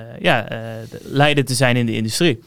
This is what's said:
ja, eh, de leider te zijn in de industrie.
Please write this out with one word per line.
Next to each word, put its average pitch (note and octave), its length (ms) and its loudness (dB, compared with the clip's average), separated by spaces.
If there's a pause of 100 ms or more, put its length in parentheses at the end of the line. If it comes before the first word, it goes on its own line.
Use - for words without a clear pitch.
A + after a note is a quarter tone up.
(220)
ja, C3+ 280 0
eh, A#2 80 -8 (320)
de - 140 -14
leider C#3+ 420 2
te C3 80 -4
zijn B2 220 4
in A#2+ 100 2
de A2+ 100 0
industrie. A#2 520 0